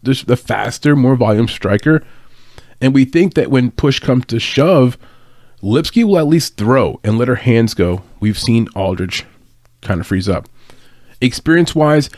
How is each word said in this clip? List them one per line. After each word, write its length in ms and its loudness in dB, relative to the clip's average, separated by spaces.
this, 200 -2
the 140 0
faster, 600 -2
more 180 2
volume 320 2
striker. 580 -2
And 120 2
we 120 4
think 300 0
that 180 0
when 180 2
push 300 -2
comes 260 0
to 140 -4
shove, 580 2
Lipski 400 0
will 160 2
at 80 2
least 300 0
throw 480 0
and 120 0
let 120 0
her 80 0
hands 380 0
go. 280 -2
We've 200 -2
seen 360 0
Aldrich 500 -6
kind 180 -4
of 80 -8
freeze 200 -2
up. 200 -4
Experience-wise, 960 0